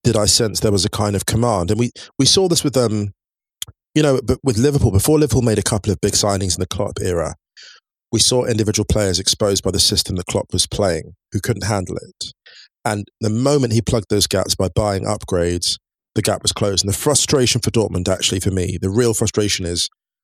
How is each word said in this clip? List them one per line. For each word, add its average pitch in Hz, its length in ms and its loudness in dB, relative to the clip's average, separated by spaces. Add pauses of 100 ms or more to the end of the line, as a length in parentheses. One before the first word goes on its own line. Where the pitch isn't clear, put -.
did 113 140 2
I 107 80 2
sense 101 340 0
there 110 120 2
was 98 140 2
a 104 40 -2
kind 104 260 -2
of 95 100 -4
command. 107 460 0
And 107 80 0
we, 120 100 0 (300)
we 135 80 2
saw 190 200 4
this 170 160 0
with, 139 140 -2
um, 104 360 0 (800)
you 151 80 4
know, 135 180 4
b-, 127 220 -2
with 123 160 0
Liverpool. 139 320 4
Before 147 260 4
Liverpool 147 260 2
made 107 160 2
a - 40 0
couple 107 280 0
of 87 100 -4
big 101 120 0
signings 98 420 0
in - 40 -4
the 92 80 -4
Klopp - 340 -6
era, 85 340 -2 (760)
we 113 80 0
saw 123 260 2
individual 107 460 0
players 98 280 2
exposed 98 440 0
by 95 80 0
the 95 80 0
system 95 380 0
that 90 100 -6
Klopp 98 260 -4
was 98 140 -2
playing 85 460 -2 (180)
who 110 80 -4
couldn't 95 260 -4
handle 95 320 -4
it. - 360 -14 (500)
And 104 220 -4 (160)
the 110 80 -2
moment 127 440 2
he 113 80 2
plugged 110 280 -2
those 104 160 2
gaps - 300 -2
by 95 140 0
buying 101 360 0
upgrades, 90 720 -2 (380)
the 107 80 0
gap 101 180 -2
was - 100 0
closed. 98 320 0
And 98 80 -2
the 95 60 -2
frustration 131 640 2
for - 80 -2
Dortmund, 95 400 0
actually, 95 300 -2
for 101 100 -2
me, 92 320 -2
the 95 80 -2
real 113 240 2
frustration 104 540 0
is 87 200 -2 (360)